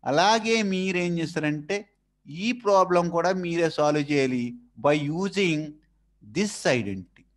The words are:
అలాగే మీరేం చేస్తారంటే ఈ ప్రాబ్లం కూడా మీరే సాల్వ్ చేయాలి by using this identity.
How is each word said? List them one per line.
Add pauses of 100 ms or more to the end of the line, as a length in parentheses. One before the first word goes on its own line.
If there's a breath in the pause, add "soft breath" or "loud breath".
(100)
అలాగే (180)
మీరేం
చేస్తారంటే (680)
ఈ (180)
ప్రాబ్లం (140)
కూడా (120)
మీరే (100)
సాల్వ్
చేయాలి (420)
by (300)
using (800)
this (240)
identity. (120)